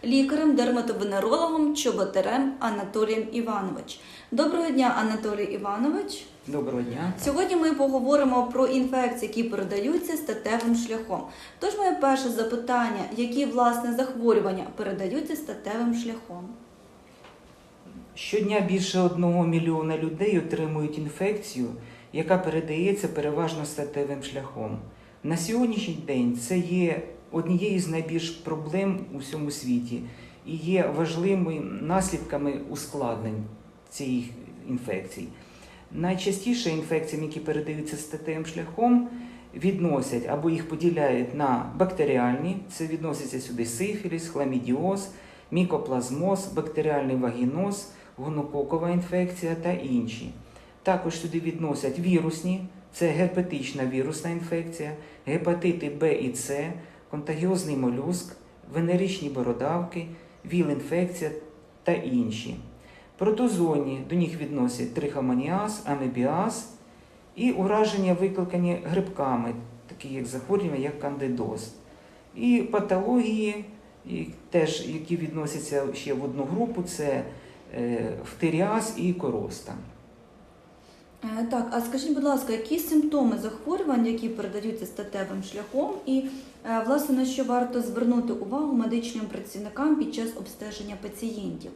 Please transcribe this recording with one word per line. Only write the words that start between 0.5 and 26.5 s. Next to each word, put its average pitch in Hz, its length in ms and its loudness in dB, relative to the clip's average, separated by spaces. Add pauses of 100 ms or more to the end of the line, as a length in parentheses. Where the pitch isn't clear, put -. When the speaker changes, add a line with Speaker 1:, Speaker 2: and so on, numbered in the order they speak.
Speaker 1:
Чоботарем 208 800 2
Анатолієм 214 720 0
Іванович. 214 680 -2 (300)
Доброго 320 400 2
дня, 254 280 4
Анатолій 214 460 0
Іванович. 208 800 -2 (220)
Speaker 2:
Доброго 135 360 -2
дня. 143 300 -2 (120)
Speaker 1:
Сьогодні 359 320 2
ми 320 160 4
поговоримо 269 800 4
про 254 140 4
інфекції, 254 640 2
які 233 160 0
передаються 208 720 0
статевим 233 600 0
шляхом. 220 460 -2 (360)
Тож 415 200 0
моє 370 140 4
перше 269 360 4
запитання: 226 760 0 (120)
які, 240 280 0
власне, 240 500 2
захворювання 226 680 2 (120)
передаються 202 600 -2
статевим 226 580 -2
шляхом? 220 540 -6 (1700)
Speaker 2:
Щодня 208 460 2
більше 185 400 2
одного 175 440 4
мільйона 160 540 2
людей 160 400 2
отримують 151 600 -2
інфекцію, 156 680 -2 (480)
яка 156 240 4
передається 165 680 0
переважно 156 560 -2
статевим 143 580 -4
шляхом. 110 560 -6 (460)
На 160 120 0
сьогоднішній 214 680 0
день 123 320 2
це 185 200 0